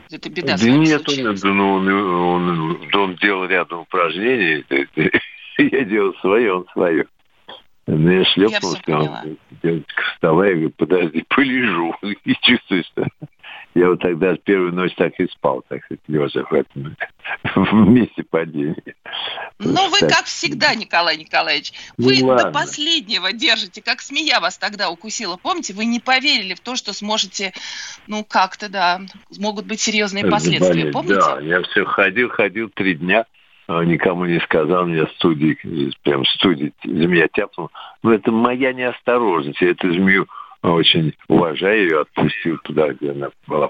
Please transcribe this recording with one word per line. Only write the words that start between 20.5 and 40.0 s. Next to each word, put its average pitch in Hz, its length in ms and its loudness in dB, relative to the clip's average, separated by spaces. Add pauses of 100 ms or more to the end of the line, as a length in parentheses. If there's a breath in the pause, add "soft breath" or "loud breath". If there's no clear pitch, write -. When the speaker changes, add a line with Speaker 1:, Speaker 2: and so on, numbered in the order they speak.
Speaker 1:
Николай 170 420 -2
Николаевич, 156 560 -4 (240 loud breath)
Speaker 2:
Ну, 117 100 0
Speaker 1:
вы 131 140 6
до 127 40 2
Speaker 2:
ладно. 123 260 2
Speaker 1:
последнего 233 840 -4
держите, 220 480 -4
как 233 200 -6
змея 277 380 -2
вас 180 180 -4
тогда 202 320 -6
укусила. 180 480 -8
Помните, 320 360 -6
вы 214 120 -4
не 233 140 -2
поверили 262 540 0
в 170 80 -12
то, - 140 -8
что - 180 -8
сможете, 202 580 -6 (560 loud breath)
ну, 214 160 -8
как-то, 202 460 -2
да, 185 320 -2 (360)
могут 202 280 -6
быть 208 160 -6
серьёзные 208 420 -2
Speaker 2:
Заболеть, 190 360 0
Speaker 1:
последствия. 82 320 2
Помните? 98 280 0
Speaker 2:
да, 73 220 2
я 85 220 0
всё 95 220 0
ходил, 101 440 0
ходил 104 400 -2
три 95 260 -2
дня, 92 300 0 (420 soft breath)
а, 85 180 0
никому 87 400 2
не 85 140 2
сказал, 87 460 2
меня 82 200 0 (100)
студии, 78 420 2 (440)
прям 69 240 0
студии, 73 480 0 (100)
змея 85 480 2
тяпнула. 90 380 -6 (340 loud breath)
Но 113 100 4
это 110 180 2
моя 123 420 0
неосторожность, 117 880 0
я 87 100 4
эту 87 220 0
змею 95 340 2 (360 loud breath)